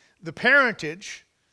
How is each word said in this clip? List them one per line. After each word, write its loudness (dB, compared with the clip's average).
the -12
parentage, 0